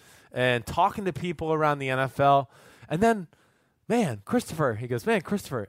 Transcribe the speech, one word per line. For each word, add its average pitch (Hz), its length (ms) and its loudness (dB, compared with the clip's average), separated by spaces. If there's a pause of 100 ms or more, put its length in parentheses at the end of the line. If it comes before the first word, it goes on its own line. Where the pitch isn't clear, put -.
(320)
and 123 320 0
talking 196 420 0
to 175 60 -4
people 160 400 -4
around 151 280 2
the 135 80 -4
N 131 100 0
F 135 220 -2
L, 139 300 6 (380)
and 165 140 -2
then, 220 240 2 (640)
man, 180 360 0
Christopher," 160 520 -2
he 120 100 -8
goes, 120 180 -4
"Man, 220 180 2
Christopher," 139 460 -6